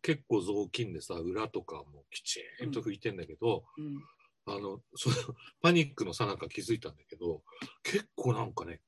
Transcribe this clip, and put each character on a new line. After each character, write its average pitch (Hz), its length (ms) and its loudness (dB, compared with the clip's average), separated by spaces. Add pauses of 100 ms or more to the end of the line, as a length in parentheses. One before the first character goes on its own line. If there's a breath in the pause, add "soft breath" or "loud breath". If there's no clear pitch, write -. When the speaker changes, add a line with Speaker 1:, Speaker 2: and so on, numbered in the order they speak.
Speaker 1:
結 156 260 2
構 107 140 6
雑 101 280 0
巾 110 240 -2
で 76 80 -6
さ、 - 140 -6
裏 90 320 0
と 95 160 -4
か 78 140 -10
も 73 340 -16
き - 100 -8
ち - 200 -4 (240)
ん 143 60 -2
と 117 100 0
拭 110 100 -2
い 98 80 -6
て 110 120 0
ん 98 60 -8
だ 85 80 -6
け 76 100 -12
ど、 107 300 2 (120)
Speaker 2:
う 151 40 -8
ん。 151 40 -6
う 147 40 -6
ん。 143 140 -8 (420 soft breath)
Speaker 1:
あ 101 140 -6
の、 101 220 -6 (140)
そ - 140 2
の、 127 60 6 (460 loud breath)
パ 170 100 10
ニ 170 120 8
ッ 135 100 -2
ク - 100 -4
の 90 100 -2
最 107 140 2
中 92 220 -2
気 - 100 -6
づ 101 140 0
い 110 80 0
た 73 100 -6
ん 73 60 -20
だ - 80 -20
け - 100 -16
ど、 85 260 -2 (420 loud breath)
結 208 320 0
構 123 180 2
な 120 100 2
ん - 100 -4
か - 120 -4
ね、 85 220 -10